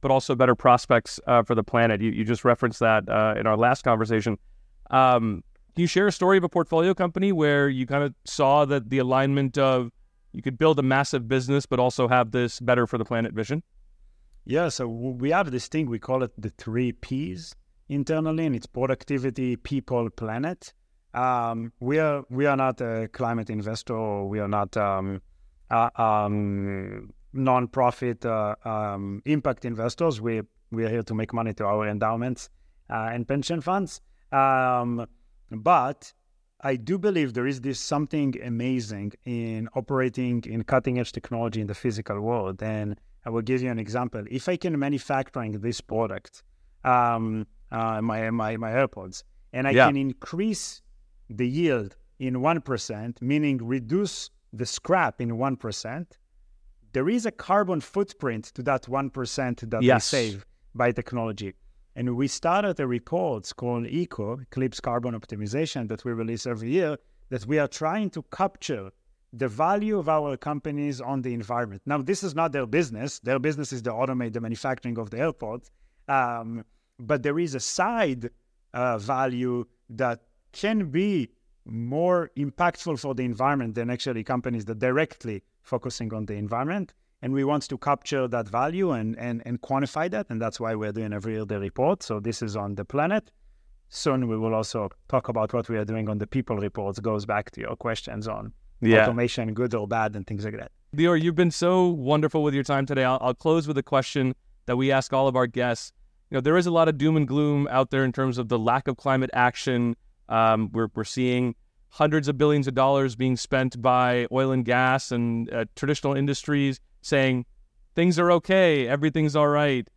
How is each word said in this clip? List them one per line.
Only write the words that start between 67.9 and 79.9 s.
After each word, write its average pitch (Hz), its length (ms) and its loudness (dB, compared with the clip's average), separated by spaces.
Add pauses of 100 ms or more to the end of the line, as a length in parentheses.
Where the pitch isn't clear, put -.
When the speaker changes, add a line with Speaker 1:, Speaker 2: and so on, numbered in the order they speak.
Speaker 2:
to 160 120 -10 (100)
capture 127 580 -4 (420)
the 123 160 -2
value 196 500 0
of 156 100 -2
our 147 280 0
companies 147 640 -4
on 135 220 -4
the 123 120 -4
environment. 117 520 -4
Now, 143 160 -2
this 175 200 -2
is 180 140 -6
not 165 160 0
their 131 140 -2
business. 123 540 -2
Their 131 200 0
business 147 320 -2
is 123 100 -8
to 120 80 -4
automate 123 420 -2
the 117 80 -4
manufacturing 117 580 -4
of 110 120 -8
the 110 80 -10
airport. 123 520 -6 (380)
Um, 120 560 -2 (360)
but 123 240 -2
there 147 160 0
is 156 160 -2
a 123 40 -4
side, 175 720 0 (420)
uh, 123 260 0
value 123 680 -2 (260)